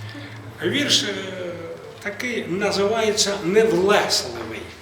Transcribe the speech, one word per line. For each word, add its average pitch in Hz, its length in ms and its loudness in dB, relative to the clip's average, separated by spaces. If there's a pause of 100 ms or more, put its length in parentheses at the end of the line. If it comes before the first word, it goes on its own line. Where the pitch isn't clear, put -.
(640)
Вірш, 262 400 2
е, 202 120 -4 (880)
такий 208 460 -4
називається 202 840 2 (100)
«Невлесливий». 185 1160 4 (220)